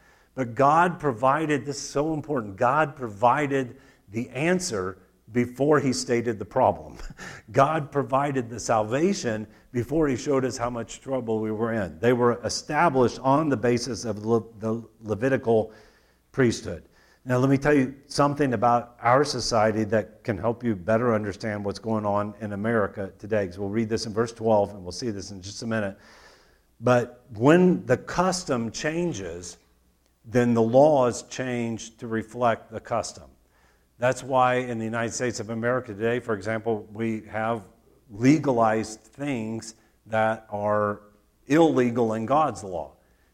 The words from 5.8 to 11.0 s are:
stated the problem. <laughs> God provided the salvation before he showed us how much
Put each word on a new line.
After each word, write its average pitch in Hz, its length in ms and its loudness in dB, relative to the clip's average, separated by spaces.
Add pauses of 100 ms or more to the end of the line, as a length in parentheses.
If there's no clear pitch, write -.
stated 120 460 -2
the 101 60 -8
problem. 104 520 0 (280)
<laughs> - 280 -18
God 139 380 2
provided 131 580 0
the 113 120 -10
salvation 113 840 0 (260)
before 143 360 0
he 131 80 0
showed 131 280 0
us 120 120 -4
how 117 140 -4
much 117 300 -10